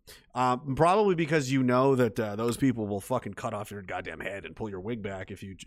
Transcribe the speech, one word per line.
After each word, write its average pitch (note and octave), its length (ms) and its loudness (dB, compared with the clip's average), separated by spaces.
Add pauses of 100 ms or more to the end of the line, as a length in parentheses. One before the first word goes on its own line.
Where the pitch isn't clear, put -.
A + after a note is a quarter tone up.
(360)
Uh, B2+ 220 4
probably E3 580 4
because D#3 340 0
you C3+ 140 2
know B2+ 320 6
that, A#2+ 240 2
uh, G#2 160 -2
those A2+ 220 -2
people A#2 300 2
will G2+ 120 -2
fucking A2 360 -6
cut A#2 180 -6
off G#2 180 -8
your G2+ 100 -10
goddamn F2+ 380 -8
head F#2+ 240 -8
and D#2 140 -14
pull A2 120 -8
your F#2 120 -8
wig A2+ 200 -6
back G2 300 -8
if F#2 100 -12
you, F#2+ 140 -12 (100)